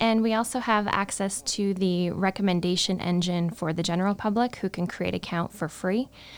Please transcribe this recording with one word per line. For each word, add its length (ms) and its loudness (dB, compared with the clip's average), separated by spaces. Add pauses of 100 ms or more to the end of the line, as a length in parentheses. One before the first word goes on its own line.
And 220 4
we 120 2
also 240 -2
have 300 2
access 540 -2
to 300 0
the 380 2
recommendation 880 0
engine 500 2
for 220 -2
the 100 0
general 320 2
public 420 0
who 120 -2
can 200 -2
create 260 -4
account 380 -2
for 160 -4
free 400 -2 (300)